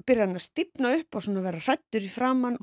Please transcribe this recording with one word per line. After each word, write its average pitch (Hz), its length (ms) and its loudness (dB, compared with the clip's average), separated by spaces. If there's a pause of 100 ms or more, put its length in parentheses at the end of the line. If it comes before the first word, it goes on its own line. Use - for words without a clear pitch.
byrjar 220 220 4
hann 180 100 -4
að - 80 -2
stífna 269 480 -2
upp - 180 -6
og 190 80 -6
svona 190 220 -2
vera 175 160 -6
hræddur 220 420 0
í 190 80 -8
framan 247 520 0